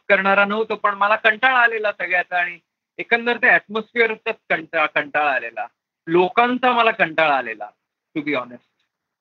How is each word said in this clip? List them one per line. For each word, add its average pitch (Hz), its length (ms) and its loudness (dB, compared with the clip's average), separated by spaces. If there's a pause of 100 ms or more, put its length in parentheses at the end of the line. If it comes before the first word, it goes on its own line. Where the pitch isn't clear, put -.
करणारा 196 360 4
नव्हतो, 214 300 -2
पण 202 200 -2
मला 202 200 2
कंटाळा 226 440 2
आलेला 226 320 0
सगळ्याचा 180 460 -4
आणि 175 200 -4 (400)
एकंदर 233 400 -2
ते 240 100 0
ॲटमॉस्फिअरचाच 220 880 0 (140)
कंटा-, 160 360 -2 (100)
कंटाळा 147 360 -2
आलेला, 117 360 -6 (400)
लोकांचा 240 640 2
मला 233 200 2
कंटाळा 160 460 2
आलेला, 110 320 -8 (480)
to 147 80 -4
be 147 80 -4
honest. 123 500 -10 (380)